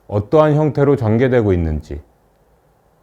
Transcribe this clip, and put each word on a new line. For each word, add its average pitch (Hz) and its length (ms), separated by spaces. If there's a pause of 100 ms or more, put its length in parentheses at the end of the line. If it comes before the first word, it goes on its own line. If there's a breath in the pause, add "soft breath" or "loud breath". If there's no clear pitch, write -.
어떠한 151 480
형태로 143 420
전개되고 113 560
있는지, 78 480 (1040)